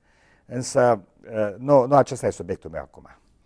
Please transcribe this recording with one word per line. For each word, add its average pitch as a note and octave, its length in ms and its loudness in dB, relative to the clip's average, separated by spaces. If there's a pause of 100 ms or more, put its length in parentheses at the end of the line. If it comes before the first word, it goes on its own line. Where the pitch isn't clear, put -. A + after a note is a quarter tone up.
(460)
Însă, A#2+ 540 0 (300)
uh, G#2+ 280 -4
nu, C3 280 4
nu C#3 100 0
acesta B2+ 300 0
e G#2 40 0
subiectul F2+ 400 -8
meu D#2 120 -10
acum. - 340 -20 (300)